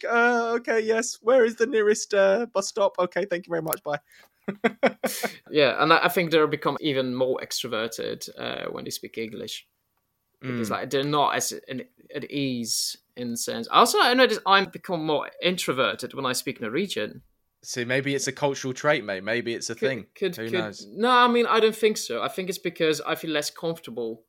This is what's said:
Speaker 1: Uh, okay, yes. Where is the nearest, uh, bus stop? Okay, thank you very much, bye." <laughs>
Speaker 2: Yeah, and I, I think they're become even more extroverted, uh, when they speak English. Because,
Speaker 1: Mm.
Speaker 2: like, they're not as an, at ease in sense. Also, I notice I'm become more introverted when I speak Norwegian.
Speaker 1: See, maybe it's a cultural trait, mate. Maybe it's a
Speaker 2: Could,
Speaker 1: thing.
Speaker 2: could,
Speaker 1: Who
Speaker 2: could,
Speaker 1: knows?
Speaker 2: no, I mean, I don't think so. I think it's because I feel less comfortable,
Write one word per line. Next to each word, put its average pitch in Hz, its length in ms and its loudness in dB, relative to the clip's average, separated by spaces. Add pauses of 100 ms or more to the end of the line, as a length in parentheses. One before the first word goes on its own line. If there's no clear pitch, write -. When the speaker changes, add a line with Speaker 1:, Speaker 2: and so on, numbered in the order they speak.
Speaker 1:
Uh, 233 500 2
okay, 233 200 -2
yes. 220 420 0
Where 240 240 6
is 226 120 2
the 226 100 0
nearest, 214 480 2
uh, 196 320 4
bus 196 220 -2
stop? 196 320 0
Okay, 175 240 0
thank 175 240 -4
you - 20 -10
very 165 120 -2
much, 160 200 -4
bye." 147 160 -4 (480)
<laughs> 220 500 0 (540)
Speaker 2:
Yeah, 135 320 4
and 156 100 6
I, 165 120 6
I 175 40 6
think 170 220 0
they're 156 160 6
become 143 340 -2
even 131 360 0
more 131 260 0
extroverted, 117 840 -6 (100)
uh, 50 320 -6
when - 140 -10
they - 60 -10
speak - 280 -10
English. 110 480 -10 (760)
Because, 120 280 -4
Speaker 1:
Mm. 101 40 -4
Speaker 2:
like, 113 180 -6
they're 139 140 0
not 147 320 0
as 123 160 -2 (160)
an, 127 140 -8 (320)
at 147 160 -8
ease 127 640 -4 (200)
in 120 200 -8
sense. 117 320 -6
Also, 240 320 6
I 247 140 4
notice 247 320 4
I'm 190 240 4
become 170 340 -6
more 156 240 0 (140)
introverted 131 720 0
when 135 100 -6
I 127 80 0
speak - 300 -6
Norwegian. 123 600 -4 (400)
Speaker 1:
See, - 220 -6
maybe 135 300 0
it's 135 120 -4
a 139 60 -2
cultural 135 400 -2
trait, 147 320 0
mate. 98 180 -4
Maybe 117 300 -2
it's - 160 -6
a 113 60 -8
Speaker 2:
Could, - 140 0
Speaker 1:
thing. 117 260 -4
Speaker 2:
could, 185 220 -4
Speaker 1:
Who 113 120 -6
Speaker 2:
could, 113 60 -8
Speaker 1:
knows? 107 320 -4 (100)
Speaker 2:
no, 226 140 2
I 247 180 6
mean, 240 160 4
I 220 160 2
don't 220 160 4
think 220 220 2
so. 117 240 -4
I 131 60 0
think 185 200 -6
it's 185 80 -6
because 160 460 0
I 156 140 -4
feel 160 160 -6
less 147 180 -2
comfortable, 120 800 -8